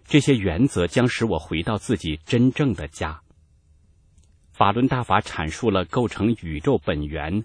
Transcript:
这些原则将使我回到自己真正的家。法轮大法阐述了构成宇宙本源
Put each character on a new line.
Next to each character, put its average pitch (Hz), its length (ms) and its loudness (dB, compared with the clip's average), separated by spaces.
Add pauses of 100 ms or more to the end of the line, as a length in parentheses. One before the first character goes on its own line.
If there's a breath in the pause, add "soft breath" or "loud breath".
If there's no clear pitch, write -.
这 151 140 4
些 139 160 4
原 98 320 2
则 90 180 0
将 123 220 2
使 - 180 -2
我 92 140 0
回 82 240 -4
到 110 140 -4
自 107 200 -2
己 78 280 -6
真 123 260 4
正 135 220 0
的 80 140 -8
家。 78 340 -8 (1300)
法 101 200 4
轮 120 160 2
大 127 140 -2
法 104 200 2
阐 - 280 -6
述 113 220 -2
了 95 140 2
构 120 220 -2
成 110 340 0
宇 80 180 -6
宙 117 180 2
本 76 300 -4
源 78 380 -4